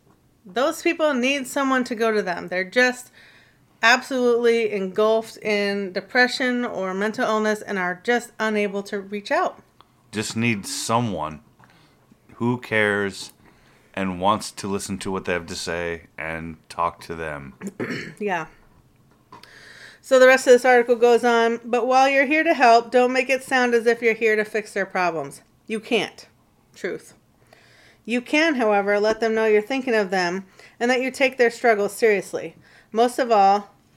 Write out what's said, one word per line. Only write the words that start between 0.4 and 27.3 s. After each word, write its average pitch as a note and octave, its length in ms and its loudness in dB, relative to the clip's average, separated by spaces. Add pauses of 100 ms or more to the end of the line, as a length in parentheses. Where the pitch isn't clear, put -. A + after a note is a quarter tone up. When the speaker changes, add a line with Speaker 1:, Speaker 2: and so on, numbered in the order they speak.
Speaker 1:
those C4 360 -2
people D#4+ 320 0
need C4 340 -2
someone C4+ 380 0
to B3 100 -8
go A3+ 160 0
to G#3 100 0
them. F3 260 -8
They're F3+ 160 -4
just B3 480 -2 (720)
absolutely A#3+ 880 2
engulfed G#3+ 680 0
in G3+ 560 -4
depression B3 720 -2
or F#3+ 280 -6
mental G#3 320 -2
illness G#3+ 360 0
and G3+ 160 -8
are F3+ 260 -4
just A#3+ 360 -2
unable G#3 440 -2
to G3+ 160 -10
reach G3+ 320 -12
out. E4+ 280 -2 (520)
Speaker 2:
Just G#2 240 -6
need A2+ 300 -2
someone F2+ 760 -4 (920)
who A#2+ 220 -2
cares G#2 760 -2 (600)
and F#2+ 260 -6
wants G2+ 320 -2
to - 160 -12
listen G2 300 -6
to G2 140 -8
what F#2+ 140 -6
they F#2 80 -2
have E2+ 120 -4
to F2+ 100 -12
say E2+ 480 -6 (140)
and D#2+ 400 -10 (100)
talk E2+ 340 -6
to - 140 -14
them. D2 380 -10 (260)
Speaker 1:
<clears throat> - 400 -12
Yeah. F#3 280 -6 (1500)
So C4 180 2
the B3+ 80 10
rest C4 200 4
of B3+ 60 10
this B3 120 6
article B3 300 4
goes A#3 280 4
on, A#3 400 2
"But A#3+ 240 -2
while C4 220 4
you're C#4 160 2
here D#4 180 0
to E4 100 2
help, A#3 380 4
don't B3 220 4
make C4 160 0
it C4 140 0
sound B3 300 0
as A3+ 120 0
if A#3 160 2
you're A#3 120 2
here A3 220 0
to G#3+ 80 0
fix G#3+ 300 -8
their F#3+ 120 -2
problems. E3 560 -4 (260)
You A3 120 -6
can't." - 480 -4 (480)
Truth. - 380 -10 (920)